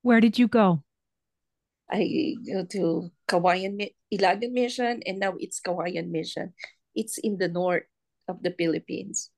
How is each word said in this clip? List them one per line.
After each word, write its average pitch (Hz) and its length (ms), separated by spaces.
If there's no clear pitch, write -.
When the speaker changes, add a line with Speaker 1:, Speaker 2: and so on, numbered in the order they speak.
Speaker 1:
Where 233 180
did 226 180
you 240 100
go? 185 340
Speaker 2:
I - 460
go 190 180
to 170 460
Kawayan 185 480
Mi-, 202 180
Ilagan 202 400
Mission, 240 540
and 190 140
now 190 180
it's - 220
Kawayan 170 500
Mission. 170 420
It's 220 240
in 208 200
the 180 100
north 175 360
of 180 140
the 175 140
Philippines. 165 800